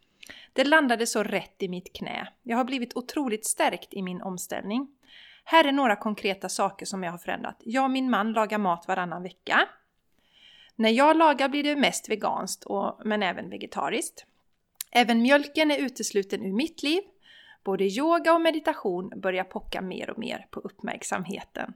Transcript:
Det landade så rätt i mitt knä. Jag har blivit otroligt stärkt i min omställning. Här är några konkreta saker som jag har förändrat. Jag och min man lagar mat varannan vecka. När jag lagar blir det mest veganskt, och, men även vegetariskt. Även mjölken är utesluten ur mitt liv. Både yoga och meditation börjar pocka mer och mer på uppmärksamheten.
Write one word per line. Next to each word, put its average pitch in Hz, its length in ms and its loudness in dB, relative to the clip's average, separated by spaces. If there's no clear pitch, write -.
Det 262 120 4
landade 269 420 4
så 226 160 0
rätt - 400 -6
i 196 60 -2
mitt 180 280 -10
knä. - 320 -10
Jag 240 140 -4
har 254 80 2
blivit 247 320 -6
otroligt 247 500 -4
stärkt 226 480 -2
i 196 80 -6
min 180 200 -6
omställning. 196 680 -6
Här 320 200 6
är 277 80 2
några 269 240 4
konkreta 196 520 -4
saker 190 380 -2
som 190 160 -8
jag 170 80 -4
har 170 80 -8
förändrat. - 460 -8
Jag 254 200 0
och 262 60 2
min 262 200 0
man 220 220 2
lagar 214 260 0
mat 175 300 0
varannan 180 340 -4
vecka. - 460 0
När 220 140 4
jag 285 260 8
lagar 285 320 6
blir 285 140 -2
det 294 140 0
mest 202 320 2
veganskt, - 560 -4
och, 196 400 -4
men 214 180 0
även 185 280 -4
vegetariskt. - 720 -6
Även 233 320 4
mjölken 294 480 4
är 285 80 2
utesluten 208 640 -2
ur 190 100 -4
mitt 269 300 -4
liv. 320 200 0
Både 190 200 0
yoga 320 500 2
och 339 60 4
meditation 302 760 -2
börjar 185 280 -2
pocka - 360 -10
mer - 300 -8
och - 80 -10
mer - 320 -8
på - 100 -12
uppmärksamheten. - 1160 -8